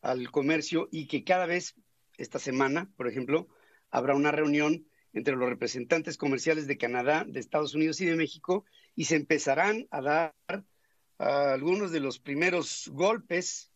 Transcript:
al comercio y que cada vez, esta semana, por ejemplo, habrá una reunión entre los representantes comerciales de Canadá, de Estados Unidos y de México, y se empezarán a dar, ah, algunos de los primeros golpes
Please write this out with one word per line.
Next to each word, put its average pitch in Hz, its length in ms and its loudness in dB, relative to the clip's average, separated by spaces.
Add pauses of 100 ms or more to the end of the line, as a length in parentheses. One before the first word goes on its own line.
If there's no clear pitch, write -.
al 127 300 -4
comercio 156 580 0
y 156 180 -8
que 131 180 -4
cada 180 200 2
vez, 175 300 -4 (420)
esta 131 220 -8
semana, 135 560 0
por 123 140 -4
ejemplo, 131 400 -2 (400)
habrá 135 260 2
una 147 160 4
reunión 151 560 2 (240)
entre 123 240 0
los 123 140 2
representantes 127 680 -2
comerciales 147 500 0
de 139 100 -2
Canadá, 123 500 0
de 127 140 -8
Estados 151 320 -2
Unidos 156 260 0
y 190 60 0
de 165 100 2
México, 165 480 -2 (320)
y 165 100 -4
se 160 100 2
empezarán 160 760 2
a 147 100 -6
dar, 151 320 2 (840)
ah, 143 340 2
algunos 175 380 0
de 165 80 0
los 135 200 -4
primeros 160 760 -2
golpes 180 840 -2